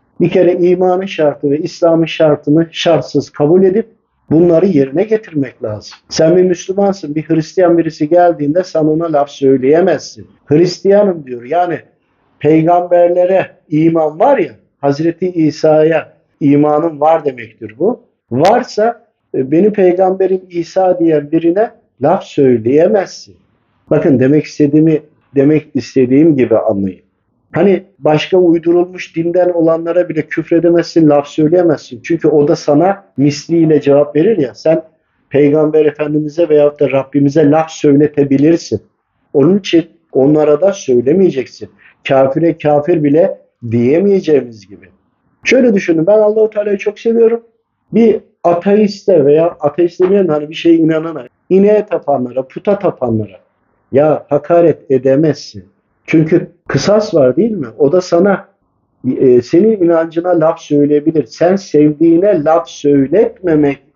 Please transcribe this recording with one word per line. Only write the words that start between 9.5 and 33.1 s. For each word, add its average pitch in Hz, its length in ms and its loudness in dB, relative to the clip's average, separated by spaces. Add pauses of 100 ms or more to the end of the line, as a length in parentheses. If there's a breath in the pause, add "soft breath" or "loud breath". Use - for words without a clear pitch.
Hristiyanım 180 800 0
diyor. 120 160 -12
Yani 160 360 -4 (600)
peygamberlere 175 1120 2 (180)
iman 160 520 0
var 262 180 2
ya, 160 140 -4 (280)
Hazreti 165 500 -4
İsa'ya 156 840 0 (280)
imanın 151 600 0
var 156 240 2
demektir 113 540 -10
bu. 208 220 -4 (300)
Varsa, 208 760 -2 (280)
e, 135 160 -4
"Benim 190 220 2
peygamberim 190 680 0 (100)
İsa." 175 480 -2
diyen 151 340 -2
birine 170 380 0 (320)
laf 175 220 0
söyleyemezsin. 143 1120 0 (540)
Bakın 151 300 2
demek 143 240 2
istediğimi, 151 580 0 (320)
demek 147 400 0
istediğim 135 640 0
gibi 110 220 0
anlayın. 98 480 -4 (460)
Hani 185 320 0 (140)
başka 151 380 -2
uydurulmuş 175 800 0
dinden 175 340 0
olanlara 170 580 -2
bile 156 140 -4
küfredemezsin, 165 840 0
laf 143 200 2
söyleyemezsin. 156 760 -2
Çünkü 165 240 -4
o 147 200 2
da 165 80 0
sana 170 480 0 (120)